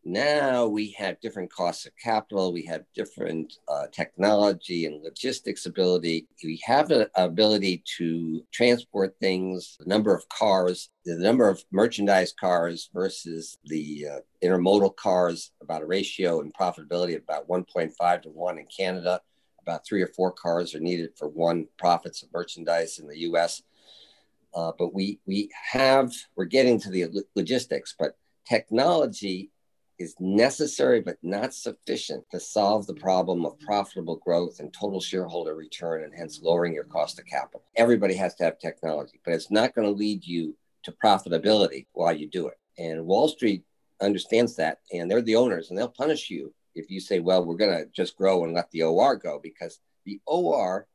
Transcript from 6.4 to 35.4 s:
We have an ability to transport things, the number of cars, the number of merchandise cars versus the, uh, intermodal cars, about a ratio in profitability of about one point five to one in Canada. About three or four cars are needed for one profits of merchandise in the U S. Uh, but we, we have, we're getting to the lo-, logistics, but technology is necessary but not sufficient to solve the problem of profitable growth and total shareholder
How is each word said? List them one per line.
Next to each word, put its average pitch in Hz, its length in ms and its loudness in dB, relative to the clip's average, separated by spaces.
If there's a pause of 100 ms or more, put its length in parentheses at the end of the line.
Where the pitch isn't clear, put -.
We 80 220 -8
have 139 260 4
an 117 240 4
ability 95 680 2 (160)
to 82 520 -2
transport 120 720 0
things, 92 580 -4
the - 60 -20
number 104 300 2
of - 160 -6
cars, 92 580 2 (160)
the 85 120 -6
number 110 300 4
of 92 240 2
merchandise 98 600 2
cars 87 640 -2
versus 85 680 -6
the, 73 440 -8
uh, 69 120 -10 (220)
intermodal 92 540 4
cars, 90 540 0 (100)
about 80 220 -6
a 78 40 -8
ratio 90 540 0
in 76 120 -10
profitability 87 600 -2
of 73 100 -8
about 76 240 -6
one 90 160 0
point 82 280 -4
five 87 300 0
to 78 80 -18
one 82 280 -4
in 73 80 -18
Canada. 92 540 -2 (400)
About 82 240 -8
three 101 160 0
or 90 60 2
four 92 260 -2
cars 85 420 -2
are 76 60 -8
needed 85 380 -4
for 76 100 -8
one 82 480 -2
profits 85 460 0
of - 100 -20
merchandise 85 680 -4
in 78 100 -18
the 76 100 -16
U 85 180 -2
S. 85 260 0 (920)
Uh, 82 240 -4
but 87 160 -2
we, 98 320 -4
we 101 240 -2 (220)
have, 131 420 4 (200)
we're 92 120 -4
getting 123 340 4
to 101 80 -10
the 92 180 0
lo-, 92 160 -6 (120)
logistics, - 640 -4
but - 180 -2 (320)
technology 113 1000 0 (480)
is 85 220 -12
necessary 123 800 2
but - 220 -8
not 101 300 -4
sufficient - 800 -8
to - 80 -10
solve 104 480 0
the 95 80 -10
problem 92 500 0
of - 140 -6
profitable 95 560 -4
growth 87 460 -2
and 73 120 -12
total 98 280 -6
shareholder 85 560 -6